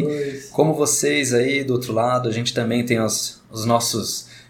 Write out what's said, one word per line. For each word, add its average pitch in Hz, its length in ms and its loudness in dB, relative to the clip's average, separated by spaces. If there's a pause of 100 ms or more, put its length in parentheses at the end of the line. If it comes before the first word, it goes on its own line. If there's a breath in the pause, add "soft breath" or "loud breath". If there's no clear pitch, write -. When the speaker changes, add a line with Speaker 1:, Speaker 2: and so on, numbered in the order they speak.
Speaker 1:
depois. 143 420 -4
Speaker 2:
Como 156 240 2
vocês 147 640 2
aí 135 300 2
do 127 100 0
outro 120 180 -2
lado, 120 380 2
a - 20 0
gente 117 220 -4
também 120 280 0
tem 120 160 0
os, - 520 -2
os 110 160 -6
nossos 117 680 0 (180 loud breath)